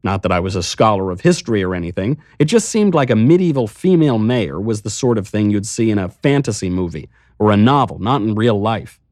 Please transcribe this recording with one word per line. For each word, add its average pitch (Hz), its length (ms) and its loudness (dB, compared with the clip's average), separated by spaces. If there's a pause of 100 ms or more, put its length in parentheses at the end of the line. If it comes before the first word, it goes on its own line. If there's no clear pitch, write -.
Not 95 200 -4
that 90 100 0
I 87 80 0
was 95 160 -4
a 87 60 -4
scholar 98 500 0
of 90 80 -8
history 120 420 0
or 92 120 -2
anything, 92 440 -4 (220)
it 147 60 2
just 220 220 0
seemed 208 260 2
like 135 160 2
a 113 60 4
medieval 139 520 2
female 156 500 2
mayor 107 420 -2
was 107 220 -4
the 110 80 -6
sort 120 280 0
of 95 100 -6
thing 107 220 0
you'd 104 160 -2
see 113 220 -2
in 104 100 0
a 92 100 -4
fantasy 135 600 -2
movie 87 400 -6 (300)
or 107 140 4
a 104 40 4
novel, 123 440 2
not 117 200 -2
in 107 140 -2
real 110 260 0
life. 110 400 -6 (120)